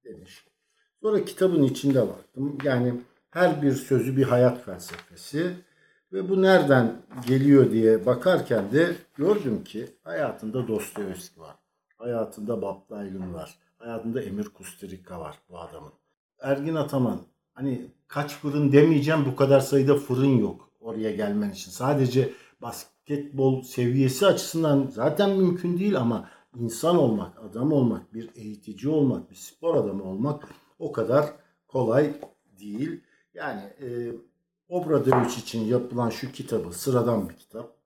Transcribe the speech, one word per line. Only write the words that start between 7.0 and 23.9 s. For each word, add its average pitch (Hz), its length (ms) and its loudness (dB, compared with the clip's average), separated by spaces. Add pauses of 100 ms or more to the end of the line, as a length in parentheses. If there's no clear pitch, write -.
geliyor 135 440 6
diye 110 340 4
bakarken 123 680 0
de 170 200 2 (240)
gördüm 143 480 0
ki 110 240 -12 (160)
hayatında 127 640 -6
Dostoyevski 95 720 -8
var. 76 160 -20 (420)
Hayatında 113 640 -6
Bob 95 280 -10
Dylan 95 440 -10
var. - 220 -14 (220)
Hayatında 117 440 -8
Emir 101 240 -8
Kusturica 92 760 -16
var 76 200 -14 (100)
bu 87 100 -18
adamın. 78 320 -18 (480)
Ergin 139 360 -2
Ataman, 127 440 -2 (340)
hani 131 280 -6 (260)
kaç 147 280 -6
fırın 143 360 0
demeyeceğim, 147 540 6
bu 127 100 -2
kadar 139 240 6
sayıda 139 360 4
fırın 131 420 2
yok - 420 -2
oraya 110 320 -6
gelmen 104 380 -2
için. 92 220 -14
Sadece 131 580 0 (320)
basketbol 135 1000 -4
seviyesi 127 640 0